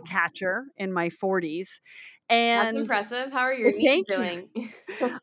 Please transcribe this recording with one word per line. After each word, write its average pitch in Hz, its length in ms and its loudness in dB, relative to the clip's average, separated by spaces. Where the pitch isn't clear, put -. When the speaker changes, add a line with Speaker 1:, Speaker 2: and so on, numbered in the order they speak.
Speaker 1:
catcher 185 600 -2
in 190 160 -4
my 170 160 0
forties. 180 720 -4
Speaker 2:
That's 233 400 4
Speaker 1:
And 226 100 -2
Speaker 2:
impressive. 226 540 -2
How 269 80 0
are 262 140 2
your 240 140 4
Speaker 1:
Uh, - 80 6
Speaker 2:
knees 220 100 4
Speaker 1:
thank 277 220 4
you. 196 80 0
Speaker 2:
doing? 180 380 -4
<laughs> 226 680 -6